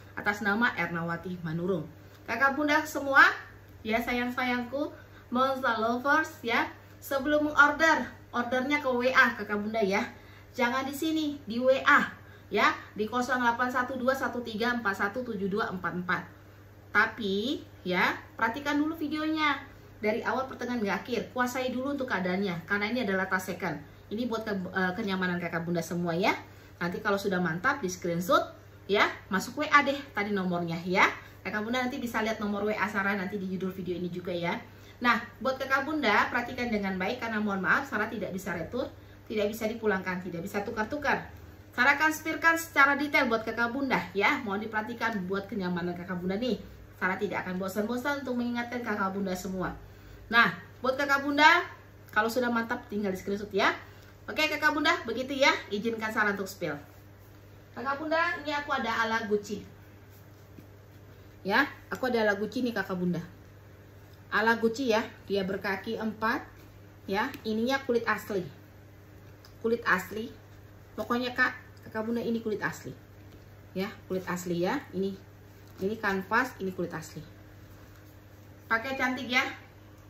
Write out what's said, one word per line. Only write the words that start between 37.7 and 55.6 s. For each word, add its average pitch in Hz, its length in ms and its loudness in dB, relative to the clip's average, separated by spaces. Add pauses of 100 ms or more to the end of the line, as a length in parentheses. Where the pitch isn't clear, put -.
Sarah 220 220 -2
tidak 190 260 -6
bisa 185 160 -6
retur, 185 380 -4 (400)
tidak 208 180 2
bisa 220 220 -2
dipulangkan, 185 560 0
tidak 170 180 -6
bisa 196 220 -4
tukar-tukar. 220 640 -2 (400)
Sarah 269 240 4
akan 311 160 4
setirkan 320 480 2
secara 285 380 4
detail 285 320 2
buat 220 160 2
Kakak 233 260 0
Bunda 254 300 0 (160)
ya. 233 240 4
Mohon 208 260 -4
diperhatikan 226 480 -2 (140)
buat 196 160 -2
kenyamanan 175 480 -2
Kakak 175 240 -6
Bunda 185 180 -2
nih. 226 240 0 (400)
Sarah 190 160 0
tidak 190 320 -2
akan 180 80 -4
bosan-bosan 240 720 -2
untuk 247 80 -2
mengingatkan 240 480 -4
Kakak 202 320 -2
Bunda 190 160 -2
semua. 185 400 -4 (560)
Nah, 226 240 6 (320)
buat 262 160 0
Kakak 277 240 2
Bunda, 302 400 8 (480)
kalau 214 160 4
sudah 240 240 0
mantap 233 400 0
tinggal 208 240 -2
di 185 80 -6
screenshot 202 320 -4
ya. 254 160 4 (560)
Oke 302 240 0
Kakak 302 240 2
Bunda, 311 160 4 (160)
begitu 262 320 -2
ya. 294 160 6 (160)